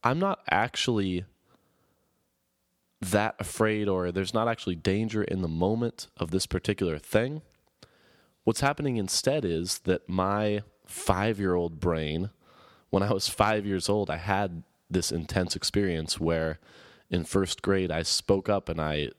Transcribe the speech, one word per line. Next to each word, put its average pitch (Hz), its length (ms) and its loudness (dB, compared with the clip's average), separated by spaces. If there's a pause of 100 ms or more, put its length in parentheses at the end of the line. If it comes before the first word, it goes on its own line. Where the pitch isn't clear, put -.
I'm 135 160 2
not 196 320 -2
actually 98 720 0 (1800)
that 101 380 0
afraid, 107 480 0
or 90 240 0
there's 92 220 -2
not 113 140 2
actually 110 280 -2
danger 107 480 0
in - 180 -2
the 87 60 -2
moment 98 600 0 (100)
of 82 120 -4
this 92 160 0
particular 90 540 -2
thing." 131 420 0 (1000)
What's 113 160 2
happening 139 380 2
instead 131 460 0
is 85 360 -2
that - 280 0
my 101 540 0 (240)
five-year-old 90 920 0
brain, 80 500 0 (640)
when 98 100 4
I 104 100 2
was 95 160 0
five 107 380 2
years 95 240 -2
old, 101 220 2
I 80 60 -2
had 95 460 -2 (240)
this 87 240 0
intense 87 440 -2
experience 87 640 -2
where 80 400 0 (500)
in 90 140 0
first - 400 -2
grade 92 280 2
I 82 120 -2
spoke - 440 0
up 101 220 0
and 80 100 -4
I 76 400 -2